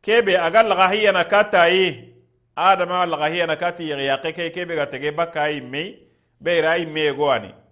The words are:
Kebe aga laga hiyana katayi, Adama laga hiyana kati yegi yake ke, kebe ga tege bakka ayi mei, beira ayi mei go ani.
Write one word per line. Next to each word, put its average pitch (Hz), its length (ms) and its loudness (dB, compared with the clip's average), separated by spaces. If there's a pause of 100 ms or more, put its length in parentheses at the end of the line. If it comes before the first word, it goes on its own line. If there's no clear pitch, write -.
Kebe 202 360 2
aga 175 260 4
laga 190 260 2
hiyana 190 340 2
katayi, 180 840 2 (480)
Adama 180 500 2
laga 151 240 -2
hiyana 165 260 -2
kati 175 340 -6
yegi 139 160 -4
yake 139 280 -2
ke, 170 160 -6
kebe 170 260 -8
ga 147 120 -2
tege 143 240 -6
bakka 160 320 -4
ayi 151 180 -4
mei, 143 360 -10 (440)
beira 160 300 0
ayi 175 140 0
mei 151 280 -2
go 143 180 0
ani. 107 220 -2 (180)